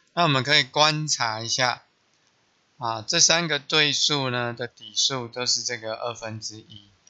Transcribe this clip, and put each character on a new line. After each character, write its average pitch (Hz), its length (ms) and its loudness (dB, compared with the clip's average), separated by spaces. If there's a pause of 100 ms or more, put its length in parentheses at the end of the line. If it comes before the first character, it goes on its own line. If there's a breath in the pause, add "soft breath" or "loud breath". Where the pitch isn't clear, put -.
(140)
那 175 100 2
我 170 40 4
们 135 160 4
可 143 140 4
以 147 60 4
观 151 440 2
察 113 320 -2
一 113 80 -8
下， 123 360 0 (920)
啊， 113 300 -4
这 170 140 0
三 165 260 4
个 151 100 0
对 147 360 2
数 135 360 0
呢 120 240 -2
的 120 140 -6
底 110 280 -20
数 123 340 -2
都 123 160 -6
是 117 180 0
这 120 140 -6
个 110 180 -8
二 120 180 -6
分 110 280 -10
之 107 160 -12
一。 104 320 -20 (200)